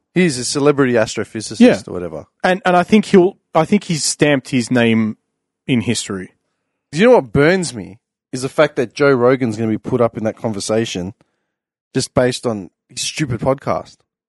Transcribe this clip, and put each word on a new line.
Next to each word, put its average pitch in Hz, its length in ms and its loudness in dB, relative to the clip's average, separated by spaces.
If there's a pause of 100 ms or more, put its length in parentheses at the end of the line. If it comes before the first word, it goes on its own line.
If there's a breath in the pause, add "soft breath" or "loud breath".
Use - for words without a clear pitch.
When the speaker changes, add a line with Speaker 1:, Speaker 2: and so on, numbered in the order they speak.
(140)
Speaker 1:
He's 165 240 2
a 123 80 -6
celebrity 139 480 2
astrophysicist 110 640 -4
Speaker 2:
Yeah. 208 280 6
Speaker 1:
or 95 60 -12
whatever. 85 320 -10 (180)
Speaker 2:
And, 185 220 0
and 180 100 2
I 175 80 4
think 208 220 4
he'll, 190 320 4 (160)
I 160 100 4
think 202 220 -2
he's 156 180 -6
stamped 147 460 0
his 120 220 -2
name 113 460 2 (500)
in 123 140 0
history. 98 520 -8 (580)
Speaker 1:
Do 147 80 -6
you 214 60 4
know 247 100 6
what 135 160 0
burns 151 420 0
me 95 260 -14 (340)
is 127 80 -8
the 135 80 -6
fact 151 260 0
that 120 180 -4
Joe 143 180 2
Rogan's 123 440 2
gonna 110 140 -2
be 107 80 0
put 120 240 -2
up 113 160 -2
in 107 80 -8
that 104 100 -4
conversation 107 800 -4 (800)
just - 200 -4
based 127 320 0
on 104 260 -8 (180)
his 123 120 -12
stupid 123 380 -6
podcast. 127 580 -6 (320)